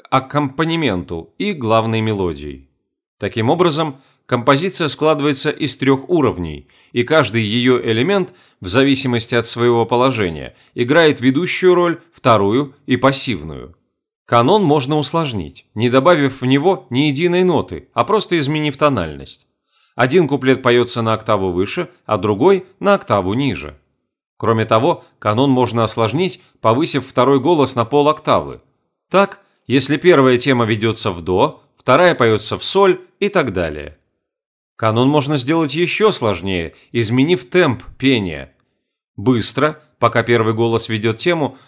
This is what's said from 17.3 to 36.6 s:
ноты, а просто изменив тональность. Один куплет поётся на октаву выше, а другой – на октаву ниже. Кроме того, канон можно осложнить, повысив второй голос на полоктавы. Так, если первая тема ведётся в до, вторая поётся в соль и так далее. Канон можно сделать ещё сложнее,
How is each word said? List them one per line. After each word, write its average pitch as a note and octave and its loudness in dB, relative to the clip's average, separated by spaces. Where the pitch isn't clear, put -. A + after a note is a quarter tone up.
ноты, A#2+ -2
а A#2+ 0
просто F#3+ 0
изменив D3+ -4
тональность. E2+ -2
Один C#3 2
куплет C3 0
поётся A#2+ 2
на A2+ 0
октаву G#2 -2
выше, G2 -4
а G#2+ -2
другой – F3 2
на G3 0
октаву G2+ 0
ниже. F#2 -4
Кроме A2 0
того, A#2+ 0
канон A2+ 0
можно A#2+ 0
осложнить, A#2 -2
повысив C3 0
второй C3 2
голос D3 0
на A#2+ 0
полоктавы. A#2+ 0
Так, G3 0
если C#3 0
первая C#3 4
тема B2 0
ведётся A2 -2
в F2 -10
до, F#2 -2
вторая D#3+ 2
поётся A2 0
в - -10
соль F#3 2
и G3+ -2
так F3 -2
далее. D2+ -6
Канон A2+ 2
можно D3 0
сделать C#3+ -2
ещё F3 0
сложнее, F#2 -4